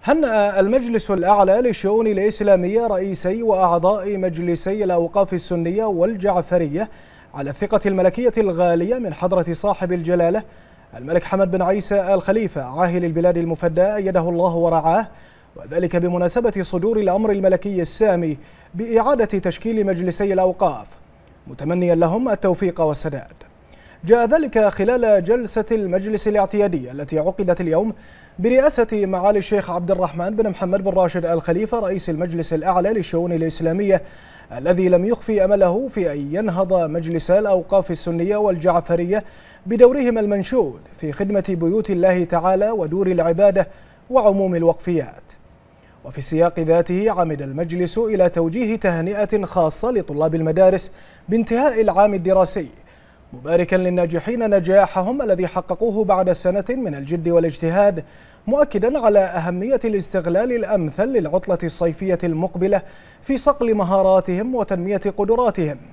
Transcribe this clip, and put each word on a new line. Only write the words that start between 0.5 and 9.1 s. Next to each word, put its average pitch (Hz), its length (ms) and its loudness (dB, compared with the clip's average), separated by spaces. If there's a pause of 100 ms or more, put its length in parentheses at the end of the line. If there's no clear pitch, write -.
المجلس 226 520 2
الأعلى 196 500 4
للشؤون 220 460 0
الإسلامية 202 800 2
رئيسي 196 560 -2
وأعضاء 190 760 2
مجلسي 175 680 -4
الأوقاف 185 500 0
السنية 175 500 -2
والجعفرية 180 1040 -2 (440)
على 143 160 -8
الثقة 202 360 -2
الملكية 190 520 2
الغالية 180 580 2
من 214 180 -6